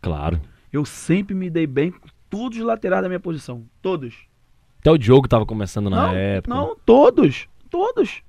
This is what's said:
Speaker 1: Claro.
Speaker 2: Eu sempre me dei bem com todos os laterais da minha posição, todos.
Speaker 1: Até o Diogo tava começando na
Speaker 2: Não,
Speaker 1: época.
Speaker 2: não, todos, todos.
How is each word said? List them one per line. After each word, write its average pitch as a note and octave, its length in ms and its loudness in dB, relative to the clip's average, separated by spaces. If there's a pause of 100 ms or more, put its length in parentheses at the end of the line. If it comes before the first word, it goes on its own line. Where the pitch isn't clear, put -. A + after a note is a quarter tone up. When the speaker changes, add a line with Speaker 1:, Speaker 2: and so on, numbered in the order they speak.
Speaker 1:
Claro. D#2 380 -4 (320)
Speaker 2:
Eu D3 120 -4
sempre G3 500 -4
me F#3 140 -6
dei E3 180 -2
bem C#3+ 240 -2
com - 160 -20 (240)
todos A3+ 280 -10
os A3+ 60 -8
laterais G3+ 380 -4
da F#3 60 -4
minha F3+ 120 -8
posição, B2+ 440 -12 (160)
todos. D#3 340 -8 (680)
Speaker 1:
Até D3+ 100 4
o E3 80 6
Diogo B2+ 280 6
tava A2 200 2
começando G#2 440 -4
na F#2+ 180 0
Speaker 2:
Não, F#2 60 -2
Speaker 1:
época. G2 400 -4
Speaker 2:
não, D4 300 -4
todos, B3 600 4 (240)
todos. F#4+ 580 -4